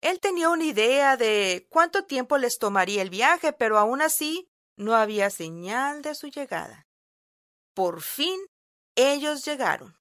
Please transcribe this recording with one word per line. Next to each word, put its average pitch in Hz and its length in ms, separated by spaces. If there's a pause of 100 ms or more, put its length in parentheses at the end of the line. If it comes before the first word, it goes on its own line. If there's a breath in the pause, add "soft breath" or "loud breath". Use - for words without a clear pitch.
Él 359 200
tenía 349 300
una 330 140
idea 269 520
de 208 540
cuánto 339 340
tiempo 269 320
les 240 220
tomaría 196 440
el 190 80
viaje, 285 420
pero 220 260
aún 233 240
así 320 460 (280)
no 214 180
había 214 360
señal 202 720
de 302 120
su 294 140
llegada. - 580 (880)
Por 175 280
fin, 370 380 (560)
ellos 285 480
llegaron. 208 560